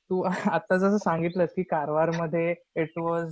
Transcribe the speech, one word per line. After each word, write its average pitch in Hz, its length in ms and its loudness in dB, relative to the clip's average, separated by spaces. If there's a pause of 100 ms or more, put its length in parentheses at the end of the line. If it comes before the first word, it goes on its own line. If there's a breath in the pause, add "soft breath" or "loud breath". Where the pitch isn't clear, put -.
(100)
तू 185 120 0
<laughs> 180 340 0
आता 185 200 0
जसं 196 200 4
सांगितलंस 175 540 0
की 185 120 -2
कारवारमध्ये 165 920 0 (220)
it 165 260 -4
was 170 300 -2